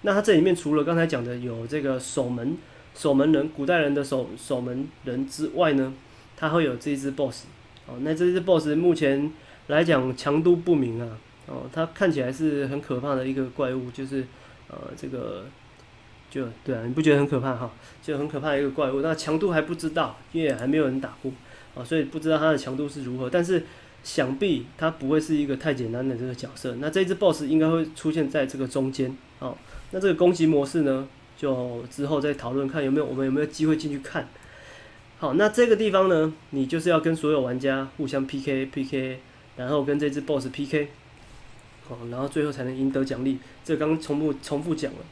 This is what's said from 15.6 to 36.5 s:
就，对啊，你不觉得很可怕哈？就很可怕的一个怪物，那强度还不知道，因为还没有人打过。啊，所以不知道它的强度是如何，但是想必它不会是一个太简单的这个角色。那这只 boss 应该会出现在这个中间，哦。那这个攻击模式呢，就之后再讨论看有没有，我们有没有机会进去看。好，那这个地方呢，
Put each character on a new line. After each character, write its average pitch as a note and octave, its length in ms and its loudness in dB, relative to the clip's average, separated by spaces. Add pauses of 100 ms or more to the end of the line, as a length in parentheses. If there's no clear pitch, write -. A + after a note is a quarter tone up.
就， C3+ 160 -6 (160)
对 C3+ 100 -4
啊， A2+ 120 -4
你 B2 80 -4
不 D#3 80 -2
觉 D#3 100 6
得 C#3+ 60 8
很 C#3+ 100 4
可 C#3+ 140 0
怕 C3 120 -2
哈？ A#2+ 160 -6 (320)
就 D3 160 -4
很 D3 120 -4
可 D3 100 -6
怕 D3+ 120 -2
的 C#3 80 2
一 C#3+ 40 2
个 C#3 60 0
怪 C3+ 200 0
物， C3+ 120 0
那 D#3+ 120 0
强 D#3 240 -2
度 F#3 140 2
还 D#3+ 100 4
不 D#3+ 140 -4
知 D#3+ 140 -4
道， C#3+ 280 -2 (140)
因 E3 100 -2
为 C#3+ 120 2
还 A#2+ 120 -4
没 D3 120 2
有 D3+ 80 4
人 C3+ 160 -2
打 - 200 -10
过。 C3+ 100 -6 (440)
啊， B2+ 80 -10
所 D#3+ 140 -2
以 D3+ 60 2
不 D#3 140 -6
知 D#3 120 -2
道 D#3 80 4
它 D#3+ 140 4
的 D3 60 4
强 C3+ 180 -6
度 C#3+ 120 -4
是 C#3 160 -10
如 B2 140 -6
何， B2+ 120 -4
但 F3 140 2
是 E3+ 200 0 (400)
想 C3+ 340 -2
必 D#3+ 280 0 (120)
它 D#3+ 140 0
不 C3+ 180 -6
会 D#3 100 4
是 D#3 160 0
一 D3 100 0
个 C3+ 120 -2
太 D3 160 -2
简 A#2+ 180 -4
单 B2+ 160 -4
的 B2+ 80 -2
这 A#2+ 100 -6
个 B2+ 80 -6
角 C3 220 -10
色。 A#2+ 240 -6
那 D3+ 100 -4
这 F#3+ 140 2
只 F3+ 120 0
boss E3 280 2
应 D#3 160 4
该 D#3+ 100 4
会 E3 160 2 (100)
出 D#3 160 -2
现 D#3 180 0
在 C#3 160 0
这 C3+ 120 -10
个 C3 100 -4
中 C3+ 240 -2
间， C3 240 -4 (240)
哦。 C3 180 -10 (340)
那 F#3 80 -4
这 G3 80 2
个 F3+ 60 4
攻 F3+ 200 6
击 E3 120 4
模 D3 200 6
式 D#3 160 -2
呢， C3+ 260 0 (300)
就 B2 540 -2
之 C#3+ 160 -6
后 D3 140 0
再 D3 120 0
讨 B2+ 200 -6
论 C#3 140 0
看 C#3+ 160 -2
有 C3+ 60 2
没 C#3+ 100 4
有， C#3+ 60 0
我 C3 80 -6
们 C3+ 120 -2
有 C3 60 0
没 C#3 80 2
有 D3 60 2
机 D#3 200 -2
会 D#3 100 4
进 D#3 160 -4
去 C#3 80 -6
看。 C#3 280 -6 (880)
好， C3+ 160 -2
那 G#3 160 6
这 A#3+ 180 4
个 A3 80 8
地 G#3 160 2
方 F#3+ 180 6
呢， D#3 240 4 (180)